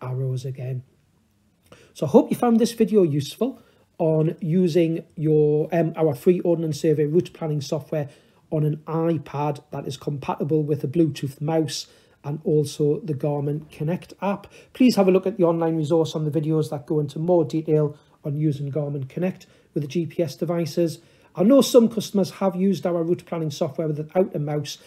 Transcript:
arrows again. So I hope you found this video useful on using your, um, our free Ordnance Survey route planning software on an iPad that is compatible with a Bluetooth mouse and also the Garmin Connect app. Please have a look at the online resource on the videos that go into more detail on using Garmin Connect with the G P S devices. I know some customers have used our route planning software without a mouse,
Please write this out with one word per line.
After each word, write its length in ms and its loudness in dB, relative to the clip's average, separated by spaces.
arrows 440 -6
again. 380 -8
So 120 -6
I 40 0
hope 200 6
you 60 -2
found 240 2
this 120 2
video 320 2
useful 580 -2
on 420 2
using 640 0
your, 580 2
um, 220 2
our 200 2
free 240 2
Ordnance 400 -2
Survey 260 2
route 280 0
planning 280 -4
software 480 -6
on 140 0
an 140 -2
iPad 760 -4
that 140 -10
is 120 -8
compatible 640 -2
with 200 -4
a 40 -2
Bluetooth 540 -2
mouse 460 -2
and 200 -8
also 580 0
the 120 -6
Garmin 560 -4
Connect 520 -6
app. 260 -4
Please 220 4
have 120 4
a 40 6
look 160 4
at 100 -6
the 60 2
online 320 2
resource 400 2
on 100 -2
the 60 -2
videos 380 0
that 180 -10
go 120 0
into 200 -4
more 260 4
detail 520 0
on 120 -6
using 360 -2
Garmin 360 -6
Connect 380 -6
with 100 -2
the 40 -8
G 180 -2
P 180 -2
S 120 -8
devices. 640 -2
I 80 0
know 180 8
some 260 6
customers 440 -2
have 240 -2
used 300 0
our 180 0
route 220 -2
planning 260 -4
software 360 -4
without 480 -2
a 40 -4
mouse, 480 -6